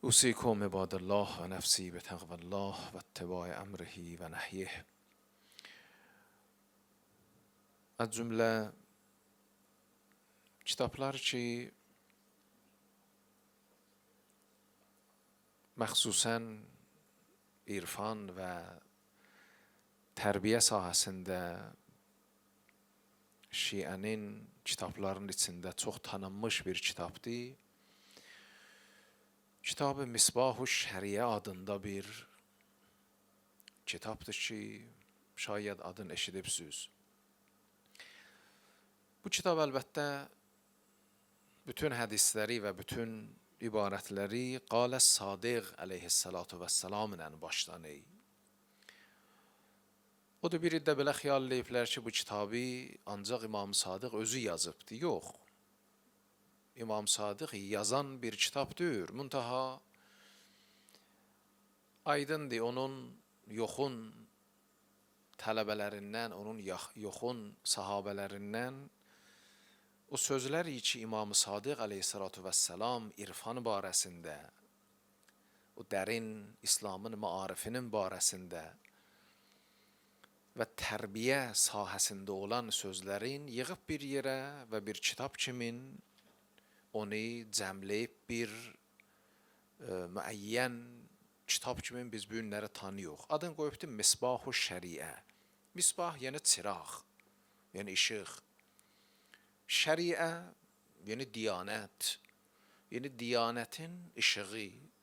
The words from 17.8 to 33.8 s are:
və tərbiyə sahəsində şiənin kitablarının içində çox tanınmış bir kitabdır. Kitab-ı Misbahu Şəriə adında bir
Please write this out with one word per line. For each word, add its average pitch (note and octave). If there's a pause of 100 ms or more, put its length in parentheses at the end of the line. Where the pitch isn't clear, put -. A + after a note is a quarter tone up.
və F#2 (1700)
tərbiyə G#2
sahəsində F#2 (2000)
şiənin G2 (420)
kitablarının F#2+
içində F2
çox -
tanınmış G2+
bir F#2
kitabdır. A#2+ (2000)
Kitab-ı C#3
Misbahu A#2+
Şəriə G2+
adında G2+
bir G2 (1800)